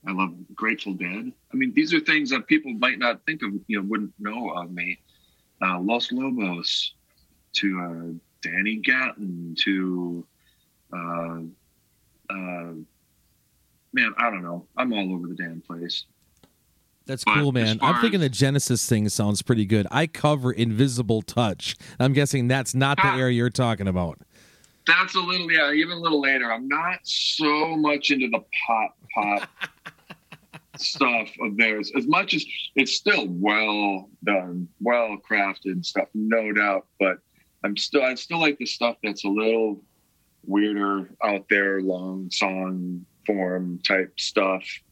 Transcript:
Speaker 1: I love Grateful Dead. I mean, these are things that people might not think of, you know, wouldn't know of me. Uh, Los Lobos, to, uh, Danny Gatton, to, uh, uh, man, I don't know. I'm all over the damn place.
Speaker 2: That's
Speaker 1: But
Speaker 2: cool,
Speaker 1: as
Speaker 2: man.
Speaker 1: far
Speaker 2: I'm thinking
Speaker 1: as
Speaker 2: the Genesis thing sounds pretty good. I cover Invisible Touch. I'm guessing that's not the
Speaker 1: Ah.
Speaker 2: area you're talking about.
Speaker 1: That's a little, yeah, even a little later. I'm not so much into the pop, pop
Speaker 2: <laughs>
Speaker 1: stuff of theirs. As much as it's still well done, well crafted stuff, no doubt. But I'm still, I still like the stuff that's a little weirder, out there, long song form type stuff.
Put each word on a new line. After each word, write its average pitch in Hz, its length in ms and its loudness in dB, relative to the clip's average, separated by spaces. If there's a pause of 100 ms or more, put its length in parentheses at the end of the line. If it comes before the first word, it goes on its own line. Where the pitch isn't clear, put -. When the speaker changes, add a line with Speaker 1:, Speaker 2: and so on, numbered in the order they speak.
Speaker 1:
I 98 60 -6
love 92 200 -2 (220)
Grateful 107 400 -4
Dead. 98 380 -8 (200)
I 131 40 -4
mean, 131 180 0
these 156 180 4
are 156 80 4
things 151 300 0
that 127 160 -2
people 156 280 2
might 123 240 0
not 120 280 0
think 156 160 -4
of, 107 80 -4 (160)
you 104 140 -2
know, 95 80 -6
wouldn't 104 300 -4
know 107 320 -6
of 87 200 -8
me. 87 300 -8 (600)
Uh, 92 200 0
Los 110 320 0
Lobos, 123 840 -4 (600)
to, 95 260 -2
uh, 85 680 -10
Danny 95 280 -2
Gatton, 104 880 -4
to, 90 600 -2 (680)
uh, 85 480 -6 (920)
uh, 90 420 -8 (1200)
man, 120 240 2
I 117 140 2
don't 95 120 -6
know. 87 240 -8 (100)
I'm 123 160 0
all 95 200 -2
over 87 140 -4
the 87 80 -8
damn 82 260 -10
place. 85 440 -10 (1040)
Speaker 2:
That's 131 180 -6
Speaker 1:
But 104 120 4
Speaker 2:
cool, 147 120 4
Speaker 1:
as 131 60 2
Speaker 2:
man. 110 240 2
Speaker 1:
far 151 160 4
Speaker 2:
I'm 233 80 2
thinking 202 180 4
Speaker 1:
as 156 60 4
Speaker 2:
the - 100 4
Genesis 135 520 2
thing 107 200 4
sounds 104 340 0
pretty 110 220 4
good. 101 260 4
I 156 160 2
cover 147 460 0
Invisible 117 720 2
Touch. - 520 -2 (240)
I'm 131 140 4
guessing 139 360 2
that's 131 260 0
not 139 240 4
the 196 80 4
Speaker 1:
Ah. 196 120 2
Speaker 2:
area 127 180 4
you're 120 140 4
talking 110 380 0
about. 90 320 -2 (680)
Speaker 1:
That's 180 300 4
a 185 40 2
little, 175 300 -2
yeah, 151 220 4
even 165 240 2
a 170 40 -8
little 156 200 2
later. 131 320 2
I'm 123 160 -4
not 170 340 -2
so 151 760 0
much 147 340 2
into 131 180 2
the - 140 0 (240)
pop, 110 300 0 (180)
pop 104 340 0 (640)
Speaker 2:
<laughs> - 680 -20
Speaker 1:
stuff 120 520 0 (100)
of 107 160 -2
theirs. 107 400 2
As 120 100 0
much 180 280 2
as 156 100 0 (300)
it's 135 220 2
still 120 320 2
well 104 800 0 (160)
done, 90 440 0 (120)
well 113 360 2 (120)
crafted 95 560 -2
stuff, - 300 -2
no 110 380 0
doubt. 101 340 2 (140)
But 95 180 2 (460)
I'm 104 120 -2
still, - 260 2
I 127 120 2
still 165 240 -6
like 151 200 2
the 120 80 -6
stuff 120 360 -2
that's 104 220 -6
a 101 40 0
little 110 540 2 (640)
weirder, 101 640 0 (120)
out 101 280 0
there, 98 320 2
long 92 480 -4
song 92 760 -2 (220)
form 92 540 -2
type 95 380 0
stuff. 95 440 0 (280)